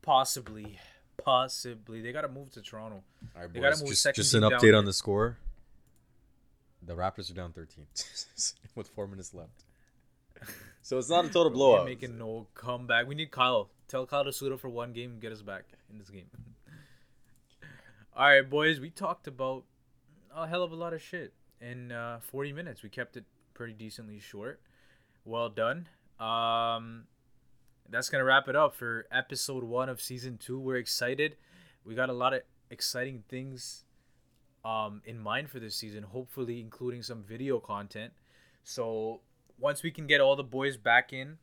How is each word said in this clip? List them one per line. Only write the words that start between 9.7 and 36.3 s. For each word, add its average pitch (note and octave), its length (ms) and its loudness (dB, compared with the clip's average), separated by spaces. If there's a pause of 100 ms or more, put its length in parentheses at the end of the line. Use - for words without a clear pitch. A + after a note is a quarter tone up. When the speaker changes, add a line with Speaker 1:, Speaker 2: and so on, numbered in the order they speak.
Speaker 2:
So C3 160 -2
it's B2 100 -4
not E3+ 160 4
a D#3 40 -4
total F3 160 6
Speaker 1:
We're D3+ 100 8
Speaker 2:
blowout. A#2+ 320 10
Speaker 1:
making A#2+ 320 -8
no A2+ 360 -8
comeback. B2 520 0
We C#3 80 -8
need D#3 160 -8
Kyle. B2 400 2 (180)
Tell C3 180 -4
Kyle C#3+ 180 0
to C#3 80 -4
suit C3+ 200 -4
up C3 80 -8
for C3+ 80 -12
one A#2+ 240 -8
game A#2+ 200 -10
and A2+ 80 -16
get A2+ 120 -10
us G#2+ 80 -14
back G2 240 -10 (260)
in G#2+ 80 -18
this G2 120 -20
game. F#2+ 160 -18 (100)
<laughs> - 1800 -20
All B2+ 100 6
right, C#3 220 10
boys. D3+ 320 2
We D#3 100 -12
talked - 360 -6
about C3 380 -8 (720)
a D#3+ 100 -6
hell F3 160 -2
of E3+ 100 -4
a - 40 -14
lot E3+ 160 -6
of D#3+ 80 -8
shit E3 320 -12 (280)
in, B2 300 -12
uh, A#2 300 -8
forty C#3 320 -8
minutes. D3 300 -12
We G#2+ 80 -14
kept - 260 -10
it A2+ 80 -16 (300)
pretty A#2 180 -12
decently G#2+ 480 -14
short. G#2+ 400 -12 (640)
Well A#2 240 -4
done. A#2+ 400 -2 (320)
Um, A#2 840 0 (840)
that's A#2+ 220 -4
gonna C3+ 140 0
wrap C3+ 240 4
it C3 80 0
up D3 180 4
for A#2 360 -8
episode C3 540 -4
one B2 240 -2
of B2+ 140 -8
season B2 340 -10
two. B2+ 220 -8
We're C3 180 -4
excited. B2+ 600 -2 (480)
We A2 100 -12
got B2+ 160 0
a B2+ 40 -4
lot B2+ 200 2
of B2+ 80 -2 (280)
exciting B2+ 580 -6
things, C3 560 -12 (800)
um, G#2+ 400 -4
in A#2 140 -14
mind A#2+ 320 -4
for C3 100 -12
this A2 160 -10
season, G#2+ 260 -10
hopefully A#2+ 580 -8